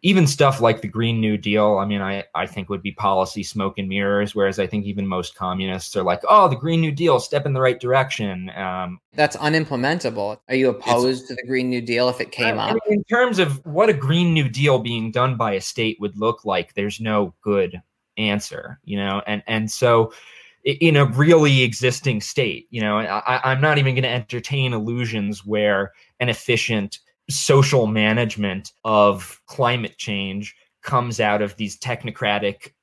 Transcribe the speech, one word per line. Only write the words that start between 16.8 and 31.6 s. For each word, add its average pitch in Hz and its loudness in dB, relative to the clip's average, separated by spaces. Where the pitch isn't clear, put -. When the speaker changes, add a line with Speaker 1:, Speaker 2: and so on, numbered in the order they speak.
Speaker 1:
no 107 -2
good 92 -2
answer, 104 -4
you 101 -8
know? 98 -2
And, 104 -6
and 110 -2
so 113 2
i-, 139 -2
in 165 4
a 143 6
really 143 6
existing 123 -2
state, 101 -4
you 117 -8
know, 107 0
I, 101 -2
I, 127 0
I'm 131 0
not 151 4
even 135 2
gonna 131 0
entertain 123 -4
illusions 110 -4
where 104 0
an 123 0
efficient 110 -2
social 139 4
management 107 0
of 104 2
climate 120 -2
change 101 -6
comes 120 -2
out 104 2
of 101 -6
these 104 -8